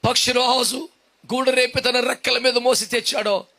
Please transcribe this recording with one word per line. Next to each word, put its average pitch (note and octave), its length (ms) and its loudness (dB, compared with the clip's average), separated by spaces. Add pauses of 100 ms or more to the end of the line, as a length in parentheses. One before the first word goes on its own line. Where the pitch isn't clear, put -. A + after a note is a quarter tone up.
పక్షిరాజు B3 800 0 (440)
గూడు B3+ 180 0
రేపి B3+ 300 0
తన B3 180 0
రెక్కల B3 380 -2
మీద B3 200 2
మోసి A#3+ 280 2
తెచ్చాడో G#3+ 600 -2 (140)